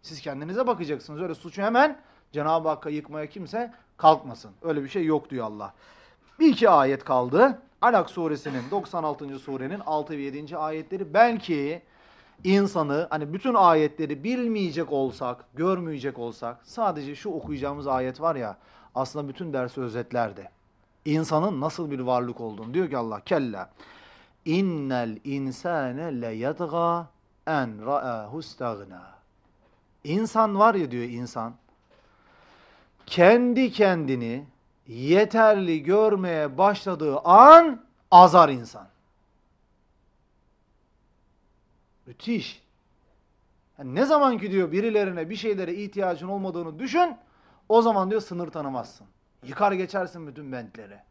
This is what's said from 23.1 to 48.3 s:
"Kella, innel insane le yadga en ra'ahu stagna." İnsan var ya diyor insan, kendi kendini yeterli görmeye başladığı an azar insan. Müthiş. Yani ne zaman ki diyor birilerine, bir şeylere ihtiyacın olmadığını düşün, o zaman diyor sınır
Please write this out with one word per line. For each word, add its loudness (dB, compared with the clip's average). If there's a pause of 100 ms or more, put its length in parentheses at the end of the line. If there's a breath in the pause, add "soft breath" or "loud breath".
"Kella, -4 (760 loud breath)
innel -4
insane -6
le -8
yadga -4 (400)
en -4
ra'ahu -6
stagna." -12 (880)
İnsan 0
var 6
ya -2
diyor -6
insan, -10 (1500 soft breath)
kendi 4
kendini -2 (420)
yeterli 2
görmeye 0
başladığı 0
an 10 (300)
azar 10
insan. -8 (3250)
Müthiş. -8 (1160)
Yani -12
ne 2
zaman 2
ki -8
diyor 0
birilerine, -2
bir -10
şeylere -6
ihtiyacın -6
olmadığını -8
düşün, -2 (520 soft breath)
o 6
zaman 2
diyor -2
sınır -10